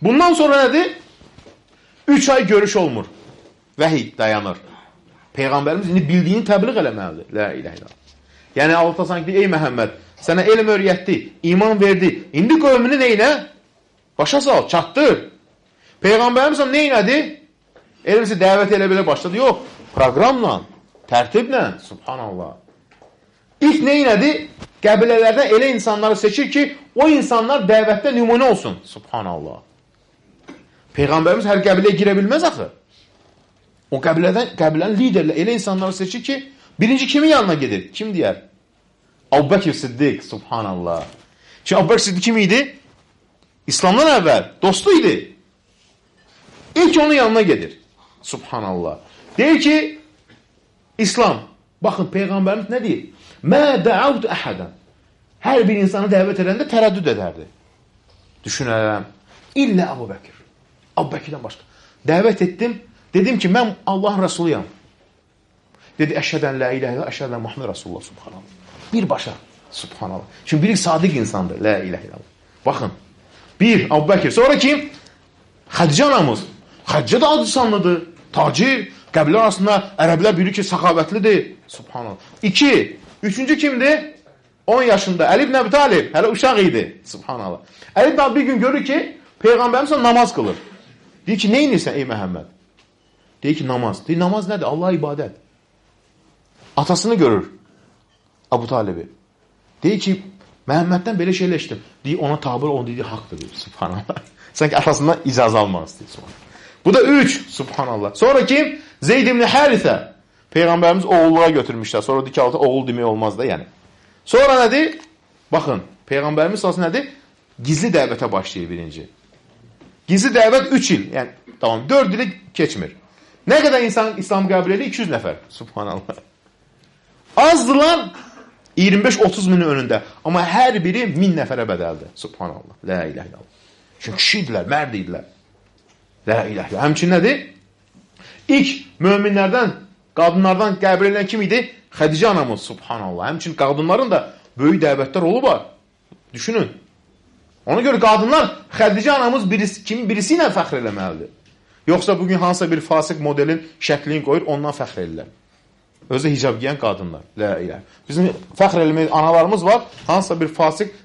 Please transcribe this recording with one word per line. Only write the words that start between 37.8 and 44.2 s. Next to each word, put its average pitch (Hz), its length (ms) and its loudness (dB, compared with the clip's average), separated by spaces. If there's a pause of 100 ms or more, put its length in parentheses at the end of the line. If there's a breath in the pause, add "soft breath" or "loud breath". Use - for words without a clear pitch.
Kim 214 220 -10
deyər? 117 280 -2 (880)
Əbu 143 180 2
Bəkir 180 240 0
Siddiq, 123 520 -4
subhanallah. 92 760 -8 (640 soft breath)
Ki, 190 100 -4
Əbu 190 200 2
Bəkir 233 160 2
Siddiq 180 180 -2
kim 226 100 2
idi? 208 220 2 (1080)
İslamdan 254 540 2